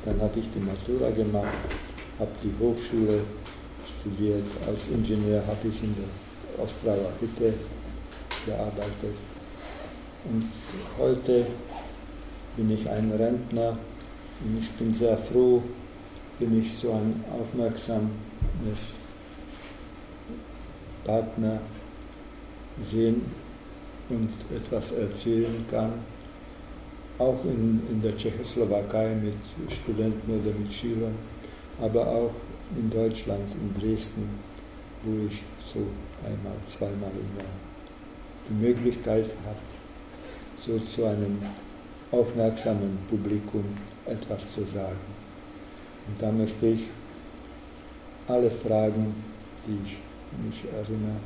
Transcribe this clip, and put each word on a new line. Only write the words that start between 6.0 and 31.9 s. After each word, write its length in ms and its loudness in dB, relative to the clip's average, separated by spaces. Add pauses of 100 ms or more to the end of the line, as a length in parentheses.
Ostrauer 560 2
Hütte 340 4 (920)
gearbeitet. 680 -2 (1080)
Und 260 0 (480)
heute 480 6 (1080)
bin 140 4
ich 180 2
ein 220 2
Rentner 680 2 (680)
und 160 2
ich 100 -4
bin 220 2
sehr 260 6
froh, 440 8 (760)
wenn 220 6
ich 160 0
so 160 2
ein 300 2 (180)
aufmerksames 1500 0 (2000)
Partner 560 2 (1200)
sehen 420 4 (840)
und 220 2 (240)
etwas 380 -2
erzählen 760 2
kann, 220 2 (1300)
auch 260 6
in, 460 6
in 120 2
der 120 4
Tschechoslowakei 1000 2
mit 220 2 (360)
Studenten 580 0
oder 280 2
mit 140 -2
Schülern, 420 0 (680)
aber 260 4